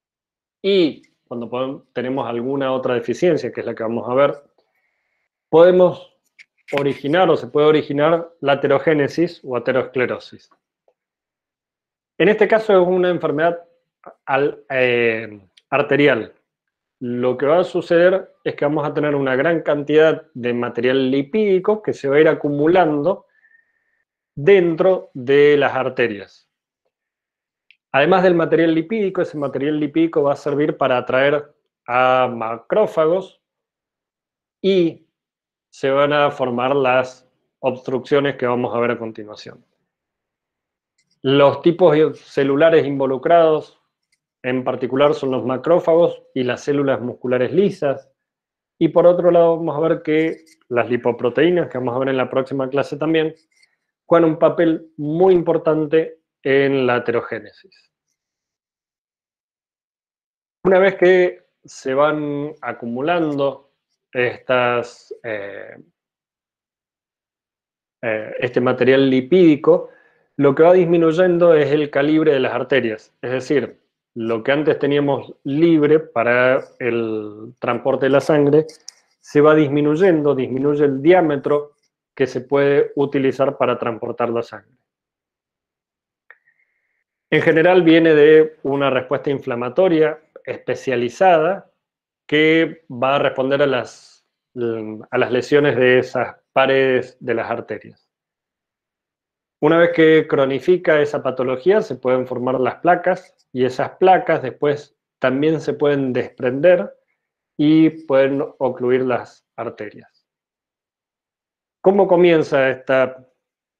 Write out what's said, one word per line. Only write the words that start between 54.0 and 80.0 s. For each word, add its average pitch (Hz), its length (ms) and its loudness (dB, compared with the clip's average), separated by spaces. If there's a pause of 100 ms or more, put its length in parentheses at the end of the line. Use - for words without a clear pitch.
juegan 170 260 4
un 151 80 -6
papel 160 580 0
muy 165 380 2
importante 160 840 -2 (220)
en 139 440 0
la 123 100 0
aterogénesis. 113 960 -8 (2750)
Una 185 160 4
vez 190 160 4
que 180 540 2 (160)
se - 280 -10
van 147 680 -2
acumulando 139 1120 -6 (400)
estas, 120 1000 -4 (120)
eh, 101 520 -12 (2250)
eh, 110 380 -8
este 123 220 -4
material 131 500 2
lipídico, 156 800 2 (460)
lo 143 180 2
que 156 80 2
va 170 100 8
disminuyendo 170 840 4
es 143 180 2
el 147 180 -2
calibre 156 420 2
de 135 80 0
las 120 120 -2
arterias. 120 680 -4
Es 123 120 -8
decir, 127 480 -4 (340)
lo 113 280 -6
que 139 100 -2
antes 151 260 0
teníamos 143 560 -4 (100)
libre 151 540 2
para 123 640 0 (140)
el 110 800 -6
transporte 131 480 -4
de 131 40 0
la 139 100 2
sangre, 147 460 2 (540)
se - 200 0
va 156 140 6
disminuyendo, 151 800 2